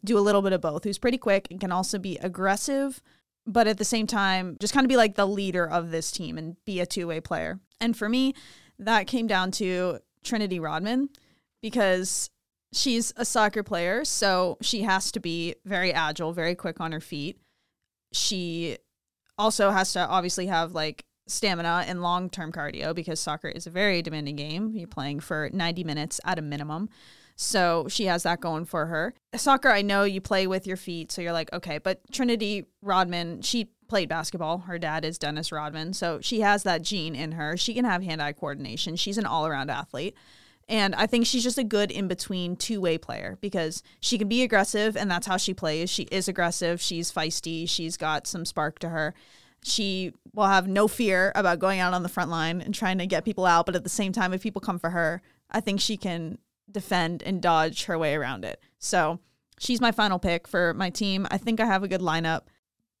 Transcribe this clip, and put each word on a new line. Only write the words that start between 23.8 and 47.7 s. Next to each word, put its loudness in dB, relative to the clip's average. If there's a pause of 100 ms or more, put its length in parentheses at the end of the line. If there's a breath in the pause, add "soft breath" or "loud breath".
demanding -6
game. -4
You're -8
playing -4
for -4
ninety -2
minutes -4
at -2
a -4
minimum. -6 (460 soft breath)
So 2
she 0
has 2
that 0
going -4
for -2
her. -2 (220)
Soccer, 4
I 6
know 4
you 0
play 2
with -2
your -4
feet, -10
so -6
you're -4
like, -4
"Okay," -6
but -2 (120)
Trinity 0 (160)
Rodman, 0
she -2 (180)
played 0
basketball. -2
Her -8
dad -2
is -4
Dennis -4
Rodman, -6
so -2
she 0
has 4
that 0
gene -4
in -6
her. -4
She -2
can 2
have 2
hand-eye -2
coordination. -6
She's -2
an 0
all-around 0
athlete. -6 (540 soft breath)
And 2
I 4
think 2
she's 2
just 0
a 2
good 2
in-between -4
two-way 0
player -10
because -4 (160 soft breath)
she 0
can 0
be 2
aggressive, 2
and -2
that's -2
how 2
she -2
plays. -2
She -2
is 0
aggressive. 0
She's -2
feisty. -4
She's -2